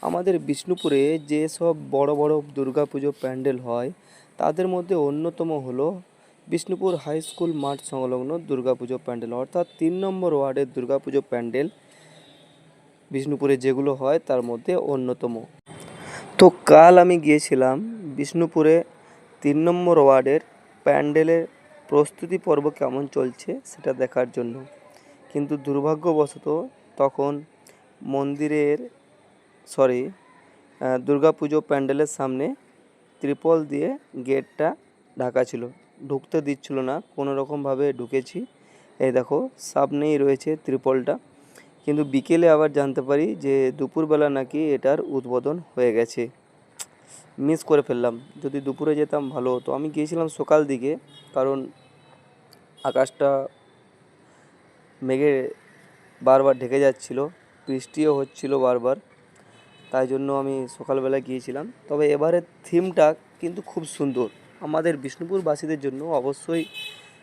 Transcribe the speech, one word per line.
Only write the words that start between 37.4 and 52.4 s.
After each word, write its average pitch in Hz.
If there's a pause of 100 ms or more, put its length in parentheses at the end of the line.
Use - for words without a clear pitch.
ঢুকেছি। 127 (600)
এই 131
দেখো, 127 (340)
সামনেই 143
রয়েছে 139 (140)
ত্রিপলটা, 131 (680)
কিন্তু 147 (100)
বিকেলে 170
আবার 156
জানতে 139
পারি 143
যে 139 (220)
দুপুরবেলা 151
নাকি 135 (140)
এটার 135 (160)
উদ্বোধন 127 (160)
হয়ে 123
গেছে। 117 (1120)
মিস 151
করে 147
ফেললাম, 120 (260)
যদি 143
দুপুরে 143
যেতাম 151
ভালো 127
হতো। 123
আমি 151
গিয়েছিলাম 156 (120)
সকাল 156 (120)
দিকে, 131 (420)
কারণ 135 (1300)